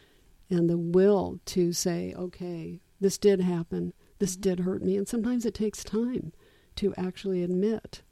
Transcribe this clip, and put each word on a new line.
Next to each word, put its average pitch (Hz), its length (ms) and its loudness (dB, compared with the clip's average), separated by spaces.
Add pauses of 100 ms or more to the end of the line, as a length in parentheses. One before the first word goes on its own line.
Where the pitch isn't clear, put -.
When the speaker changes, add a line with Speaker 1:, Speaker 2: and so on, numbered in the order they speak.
(500)
Speaker 1:
and 170 200 4
the 170 80 2
will 180 680 4
to 175 260 2
say, 175 460 -4
"Okay, 175 640 -10 (180)
this 190 180 2
did 202 220 6
happen. 175 540 -2 (260)
This 190 140 0
Speaker 2:
Mm-hmm. 185 80 -10
Speaker 1:
did 180 200 0
hurt 180 220 -2
me." 190 140 2
And 202 100 -2
sometimes 240 380 -2
it 220 80 -2
takes 214 320 -4
time 226 480 -4 (420)
to 202 220 0
actually 185 440 -4
admit 185 600 -2 (100)